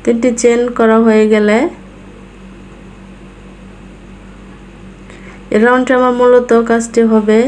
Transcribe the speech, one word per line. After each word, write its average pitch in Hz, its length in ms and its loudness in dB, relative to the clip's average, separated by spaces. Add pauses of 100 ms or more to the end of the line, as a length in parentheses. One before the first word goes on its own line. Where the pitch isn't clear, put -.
তিনটি 233 360 -2
চেন 240 220 0 (160)
করা 226 240 2
হয়ে 220 280 2
গেলে 214 300 2 (4000)
এই 214 100 0
রাউন্ডে 254 320 0
আমার 254 200 0
মূলত 247 360 2 (180)
কাজটি 233 380 -2
হবে 220 420 0